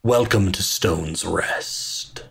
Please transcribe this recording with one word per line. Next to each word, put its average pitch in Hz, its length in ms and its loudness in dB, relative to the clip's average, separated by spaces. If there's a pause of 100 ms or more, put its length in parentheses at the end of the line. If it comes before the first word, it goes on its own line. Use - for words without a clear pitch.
Welcome 113 500 4
to 90 100 -4
Stone's 80 640 -2
Rest. - 1040 -6